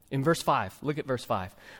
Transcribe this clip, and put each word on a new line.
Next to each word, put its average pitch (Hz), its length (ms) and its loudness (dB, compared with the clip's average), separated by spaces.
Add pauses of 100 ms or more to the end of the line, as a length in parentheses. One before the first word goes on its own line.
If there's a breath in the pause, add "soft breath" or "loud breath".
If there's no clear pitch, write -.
(140)
in 135 80 0
verse 160 180 4
five, 117 400 0
look 143 160 -2
at 151 100 -6
verse 127 180 -2
five. 95 280 -2 (280 loud breath)